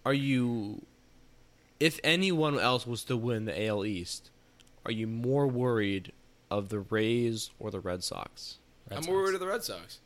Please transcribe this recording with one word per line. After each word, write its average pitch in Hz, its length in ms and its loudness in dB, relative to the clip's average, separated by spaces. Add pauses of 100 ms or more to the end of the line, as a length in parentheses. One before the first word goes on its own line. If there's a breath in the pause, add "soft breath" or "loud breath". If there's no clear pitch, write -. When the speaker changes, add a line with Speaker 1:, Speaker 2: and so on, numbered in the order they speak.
Speaker 1:
are 139 80 4
you, 123 720 0 (920)
if 156 240 2
anyone 160 560 4
else 120 280 4
was 120 180 -4
to 127 120 0
win 113 280 0
the 98 160 -4
A 110 60 0
L 104 180 0
East, 92 460 -4 (560)
are - 60 -4
you 110 140 -2
more 123 400 0
worried 110 640 0 (380)
of 101 200 -2
the 107 100 -2
Rays 110 800 0
or 107 120 -8
the 98 100 -8
Red 90 220 -4
Sox? - 540 -10 (320)
Speaker 2:
Red 98 80 -8
Speaker 3:
I'm 147 60 -6
Speaker 2:
Sox. 175 100 -2
Speaker 3:
more 190 100 4
worried 190 120 2
of 185 60 -2
the 185 80 -4
Red 220 160 -2
Sox. 92 420 -10